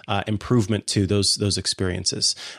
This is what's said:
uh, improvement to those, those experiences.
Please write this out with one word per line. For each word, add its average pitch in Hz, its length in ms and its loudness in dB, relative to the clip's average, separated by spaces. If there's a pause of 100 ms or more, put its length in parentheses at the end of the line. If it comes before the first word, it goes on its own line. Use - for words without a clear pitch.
uh, 101 200 0
improvement 107 600 2
to 98 200 2
those, 101 300 2
those 101 200 0
experiences. - 760 -2 (240)